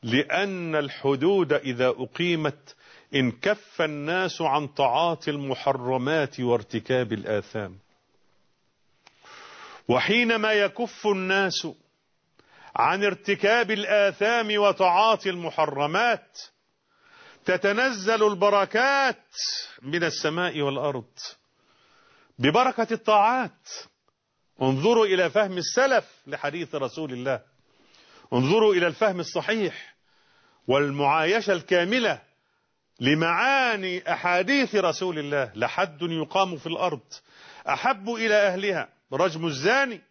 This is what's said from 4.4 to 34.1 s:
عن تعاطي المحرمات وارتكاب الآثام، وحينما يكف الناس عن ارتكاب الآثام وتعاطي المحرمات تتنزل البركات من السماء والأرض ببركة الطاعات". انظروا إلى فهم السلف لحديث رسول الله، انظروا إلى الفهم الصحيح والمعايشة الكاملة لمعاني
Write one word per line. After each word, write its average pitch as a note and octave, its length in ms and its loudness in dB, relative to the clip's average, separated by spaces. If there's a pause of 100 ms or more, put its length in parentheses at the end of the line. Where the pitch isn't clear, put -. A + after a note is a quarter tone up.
عن D3 320 0
تعاطي D3 560 0
المحرمات C3+ 1080 -2
وارتكاب A#2+ 720 -2
الآثام، G2+ 640 -6 (2000)
وحينما A3 640 2
يكف G#3+ 540 -2
الناس F#3+ 600 0 (1080)
عن F3 280 2
ارتكاب G3+ 680 0
الآثام G#3 880 0
وتعاطي G3 720 4
المحرمات E3 1080 -2 (1080)
تتنزل G#3+ 800 2
البركات G#3 960 2 (600)
من D#3+ 220 -4
السماء D#3+ 560 -2
والأرض C3+ 440 -4 (1300)
ببركة A3+ 540 2
الطاعات". A3 760 0 (960)
انظروا F3 440 2
إلى F3+ 240 2
فهم G3 280 0
السلف A#3+ 460 0 (220)
لحديث D3 480 -8
رسول C#3 380 -6
الله، B2 280 -4 (920)
انظروا G3 420 4
إلى F3 120 2
الفهم F3+ 340 0
الصحيح F3+ 760 -4 (720)
والمعايشة D3 840 2
الكاملة F3+ 680 0 (800)
لمعاني F3+ 1120 0